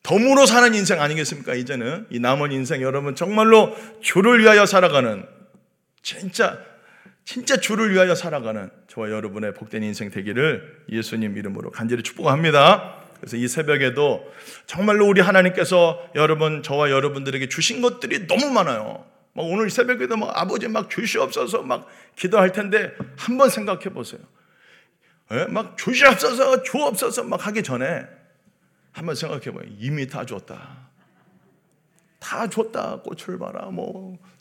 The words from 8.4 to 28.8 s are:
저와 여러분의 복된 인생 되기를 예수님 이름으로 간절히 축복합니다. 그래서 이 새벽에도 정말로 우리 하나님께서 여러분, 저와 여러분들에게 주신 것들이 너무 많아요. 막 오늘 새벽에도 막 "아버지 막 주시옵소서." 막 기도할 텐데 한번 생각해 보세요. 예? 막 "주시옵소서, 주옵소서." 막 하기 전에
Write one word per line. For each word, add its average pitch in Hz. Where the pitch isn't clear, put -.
저와 107
여러분의 107
복된 110
인생 104
되기를 107
예수님 110
이름으로 104
간절히 117
축복합니다. 156
그래서 -
이 120
새벽에도 139
정말로 208
우리 196
하나님께서 180
여러분, 156
저와 143
여러분들에게 135
주신 226
것들이 226
너무 247
많아요. 139
막 165
오늘 196
새벽에도 247
막 -
"아버지 202
막 220
주시옵소서." 208
막 131
기도할 185
텐데 202
한번 254
생각해 202
보세요. -
예? 143
막 214
"주시옵소서, 254
주옵소서." 262
막 -
하기 208
전에 131